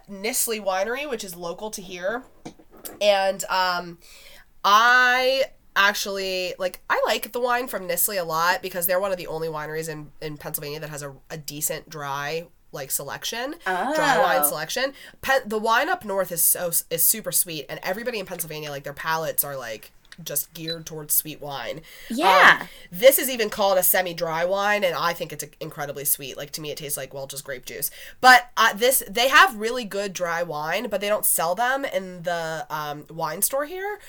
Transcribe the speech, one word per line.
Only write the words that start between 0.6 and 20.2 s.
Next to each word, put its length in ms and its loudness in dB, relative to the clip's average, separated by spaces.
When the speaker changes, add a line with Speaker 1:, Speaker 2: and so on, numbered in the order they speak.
Speaker 1:
which 140 -6
is 140 -12
local 340 -8
to 100 -10
here. 420 -6
And, 440 4
um, 520 0
I 800 6
actually, 840 0
like, 220 -4
I 160 2
like 260 0
the 80 -4
wine 280 0
from 200 -8
Nisley 320 0
a 40 2
lot 380 2
because 260 -4
they're 120 4
one 120 0
of 60 -2
the 100 -8
only 200 -4
wineries 420 -6
in, 220 -10
in 160 -8
Pennsylvania 420 -8
that 100 -10
has 140 -10
a, 100 -10
a 80 -10
decent 520 -6
dry, 580 -6
like, 200 -10
selection, 640 -6
dry 560 2
wine 220 4
Speaker 2:
Oh. 40 4
Speaker 1:
selection. 460 -4
Pe-, 240 2
the 140 -4
wine 300 2
up 160 -2
north 260 -2
is 100 -2
so, 300 2
is 140 0
super 280 0
sweet, 380 -2
and 140 -10
everybody 360 -4
in 60 -8
Pennsylvania, 440 -8
like, 140 -8
their 100 -10
palates 500 -2
are, 140 -10
like, 340 -10